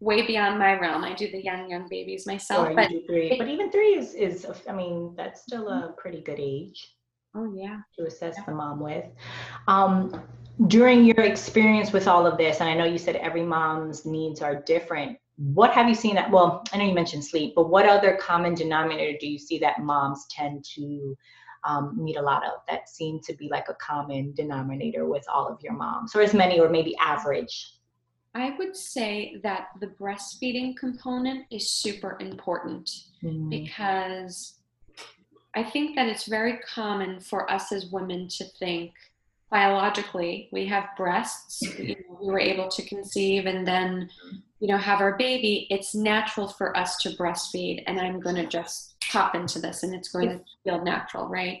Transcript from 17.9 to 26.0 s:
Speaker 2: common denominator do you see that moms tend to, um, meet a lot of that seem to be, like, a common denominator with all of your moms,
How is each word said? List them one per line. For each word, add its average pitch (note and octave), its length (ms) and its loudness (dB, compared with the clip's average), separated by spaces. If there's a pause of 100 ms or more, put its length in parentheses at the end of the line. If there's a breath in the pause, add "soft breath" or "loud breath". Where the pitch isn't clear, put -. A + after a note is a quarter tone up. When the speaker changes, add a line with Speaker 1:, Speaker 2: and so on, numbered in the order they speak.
Speaker 2:
common F3 380 2
denominator D#3 640 0
do D3 80 -10
you D3 120 -6
see D#3+ 220 -6
that D3+ 200 2
moms C#3+ 480 0
tend C#3+ 360 -8 (120)
to, C#3+ 400 -8 (480 loud breath)
um, D3 380 -2
meet D#3 140 -4
a D3 60 -4
lot C#3+ 220 0
of - 240 -8
that D#3+ 200 -6
seem D#3 320 -8
to D3+ 140 -10
be, D3 140 -12
like, C#3+ 200 -6
a - 60 -8
common C#3+ 600 -6
denominator C#3 720 -4
with - 220 -4
all C#3 180 0
of - 160 -10
your - 120 -10
moms, - 400 -8